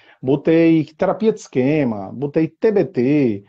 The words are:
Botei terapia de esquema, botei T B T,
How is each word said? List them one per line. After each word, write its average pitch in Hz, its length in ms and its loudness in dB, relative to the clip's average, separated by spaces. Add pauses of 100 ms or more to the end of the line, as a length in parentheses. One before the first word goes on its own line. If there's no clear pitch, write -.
(200)
Botei 160 640 2
terapia 190 480 -2
de 214 80 -6
esquema, 127 720 -2
botei 143 360 -2
T 220 240 -2
B 196 140 0
T, 127 640 0